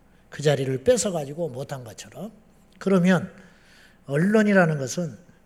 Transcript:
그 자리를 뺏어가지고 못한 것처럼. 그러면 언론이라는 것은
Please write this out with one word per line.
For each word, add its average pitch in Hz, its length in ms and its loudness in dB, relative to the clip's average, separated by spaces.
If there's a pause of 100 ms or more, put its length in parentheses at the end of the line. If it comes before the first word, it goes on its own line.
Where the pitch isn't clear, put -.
(280)
그 - 140 -14
자리를 135 420 0
뺏어가지고 170 640 -2
못한 135 340 -12
것처럼. 120 480 -16 (480)
그러면 185 540 2 (760)
언론이라는 185 720 2
것은 135 380 -6 (300)